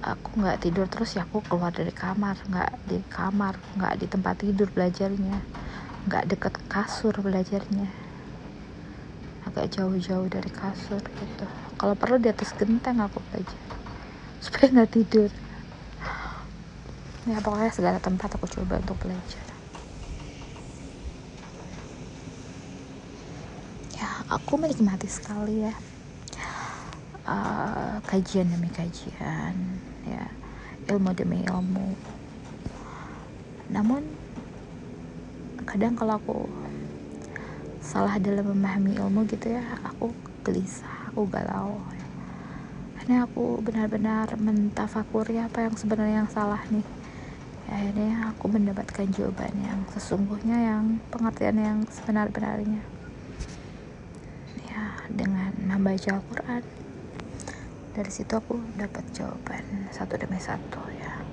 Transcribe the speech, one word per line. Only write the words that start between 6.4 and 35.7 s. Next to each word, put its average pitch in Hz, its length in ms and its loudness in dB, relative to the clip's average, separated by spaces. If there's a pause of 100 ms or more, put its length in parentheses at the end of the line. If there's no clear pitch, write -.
kasur 208 560 2
belajarnya, 196 640 2 (1600)
agak - 180 0 (100)
jauh-jauh 185 520 2
dari 190 240 -2
kasur 190 500 -4 (180)
gitu. 202 260 -6 (340)
Kalau 202 160 6
perlu 247 240 6
di 233 140 6
atas - 260 -2
genteng 233 400 4
aku 202 200 0 (120)
belajar, 190 320 -4 (800)
supaya - 320 10
nggak 226 160 10
tidur. 214 400 8 (1900)
Ya, 214 160 2
pokoknya 214 320 4
segala 185 240 4
tempat 185 400 0
aku - 80 -2
coba - 320 0
untuk - 240 0
belajar. - 460 -4 (4000)
Ya, 208 140 -4 (200)
aku - 320 2
menikmati 208 460 4
sekali 208 580 0
ya. 214 80 0 (1500)
Eh, 208 680 0 (100)
kajian 190 440 4
demi 170 200 2
kajian, 165 840 -4 (500)
ya, 60 200 -4 (640)
ilmu 190 280 6
demi 180 280 4
ilmu. 185 440 2 (1800)
Namun, 240 320 4 (1600)
kadang 226 320 4